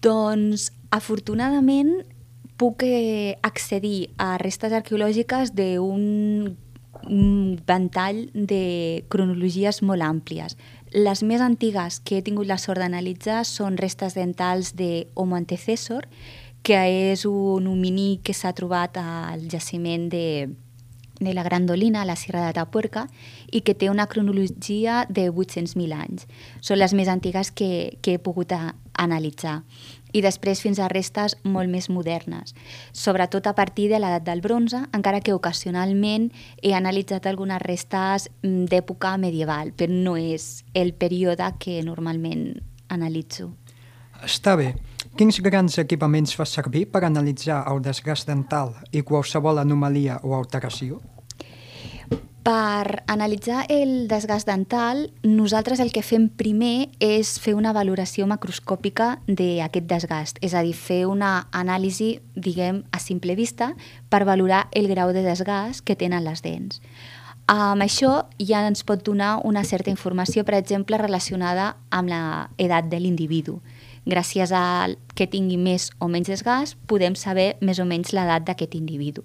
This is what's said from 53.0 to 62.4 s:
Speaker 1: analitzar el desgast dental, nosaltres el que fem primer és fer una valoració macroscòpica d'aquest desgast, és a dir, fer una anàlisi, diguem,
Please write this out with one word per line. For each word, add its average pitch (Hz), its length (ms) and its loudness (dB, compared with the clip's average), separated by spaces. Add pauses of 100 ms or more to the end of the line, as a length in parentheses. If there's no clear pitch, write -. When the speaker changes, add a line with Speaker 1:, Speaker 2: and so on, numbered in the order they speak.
Speaker 1:
analitzar 214 640 -2
el 262 400 2
desgast 214 380 0
dental, 233 640 0 (100)
nosaltres 214 580 4
el 240 140 2
que 220 80 0
fem 226 240 4
primer 226 720 2
és 214 400 2
fer 214 160 0
una 214 160 2
valoració 190 560 0
macroscòpica 202 1040 -2
d'aquest 175 580 0
desgast, 165 560 -4
és 180 160 -2
a 170 80 4
dir, 170 80 -2
fer 180 320 0
una 196 480 0
anàlisi, 185 600 0 (180)
diguem, 180 460 -2 (100)